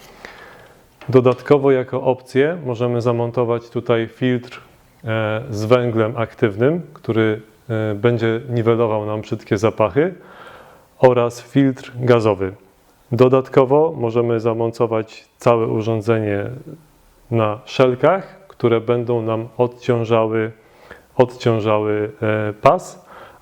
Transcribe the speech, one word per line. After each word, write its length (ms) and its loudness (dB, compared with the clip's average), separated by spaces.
Dodatkowo 600 4
jako 300 -2
opcję 640 -2
możemy 360 -2
zamontować 680 -2
tutaj 380 -2
filtr, 540 -4
e, 460 -4
z 160 -6
węglem 520 2
aktywnym, 640 -2
który, 480 -2
e, 260 -4
będzie 540 0
niwelował 560 0
nam 160 -6
brzydkie 360 -6
zapachy, 560 0
oraz 420 4
filtr 540 0
gazowy. 580 2
Dodatkowo 840 2
możemy 420 0
zamontować 840 -4
całe 300 2
urządzenie 800 -2
na 340 0
szelkach, 840 0
które 340 0
będą 400 -2
nam 260 -4
odciążały, 920 0
odciążały, 960 0
e, 320 -2
pas, 520 0